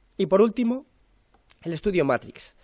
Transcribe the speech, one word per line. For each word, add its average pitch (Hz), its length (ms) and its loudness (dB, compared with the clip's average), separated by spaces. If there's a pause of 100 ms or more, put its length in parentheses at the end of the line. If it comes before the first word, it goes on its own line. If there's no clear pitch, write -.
(160)
Y 190 120 -2
por 196 140 4
último, 233 440 0 (760)
el 170 120 -8
estudio 170 320 0
Matrix. - 580 -4